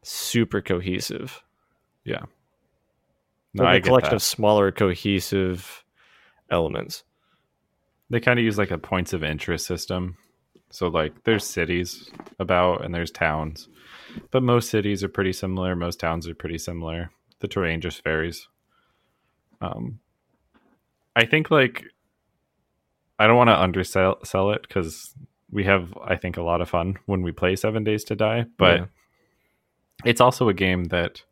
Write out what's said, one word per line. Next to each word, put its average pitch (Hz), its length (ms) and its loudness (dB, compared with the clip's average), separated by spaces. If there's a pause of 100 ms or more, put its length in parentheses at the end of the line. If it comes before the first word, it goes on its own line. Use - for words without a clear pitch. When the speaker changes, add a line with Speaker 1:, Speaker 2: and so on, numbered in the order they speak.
Speaker 1:
super - 580 -2
cohesive. 92 800 -6 (640)
Speaker 2:
Yeah. - 180 -8 (1300)
Speaker 1:
But 98 100 0
Speaker 2:
No, 85 40 4
I 92 80 6
Speaker 1:
a 95 40 4
Speaker 2:
get 90 60 -2
Speaker 1:
collection 123 240 4
Speaker 2:
that. 113 60 2
Speaker 1:
of 98 60 -2
smaller 104 500 4
cohesive 92 1120 -2 (640)
elements. - 540 -4 (1040)
Speaker 2:
They 120 100 0
kinda 120 220 2
use, 107 160 2
like, 95 120 0
a 87 80 -4
points 92 340 -2
of 87 120 -4
interest 76 420 -4
system. 90 500 -6 (540)
So, - 180 -4
like, 80 360 -2
there's 110 200 2
cities 87 640 -4 (280)
about 90 460 2
and 87 100 -6
there's 85 160 -4
towns. 78 580 -4 (640)
But 131 120 2
most 120 280 2
cities 104 320 0
are 95 60 -4
pretty 95 240 0
similar. 92 440 -4
Most 87 240 -6
towns 82 280 -4
are 82 60 -12
pretty 82 240 -8
similar. 85 520 -8 (300)
The 98 80 -6
terrain 82 320 0
just 82 220 -8
varies. 80 460 -4 (1120)
Um, - 400 -10 (1160)
I 117 80 6
think, 151 260 0
like, 135 340 2 (1300)
I 107 80 6
don't 117 100 8
wanna 120 180 8
undersell, 92 680 2
sell 98 260 0
it - 180 -4
'cause - 460 -6 (360)
we 101 140 -2
have, 95 380 2
I 90 140 -2
think, 90 200 -8
a 90 60 -6
lot 85 180 0
of 85 80 -4
fun 90 380 -2
when 95 160 -2
we 87 100 -2
play 92 240 0
Seven 110 280 -2
Days 107 200 -2
to 107 120 -6
Die, 113 300 0 (120)
but 87 220 6
Speaker 1:
Yeah. 90 60 -10 (1160)
Speaker 2:
it's 120 160 2
also 123 280 6
a 98 60 4
game 92 320 0
that 87 460 -2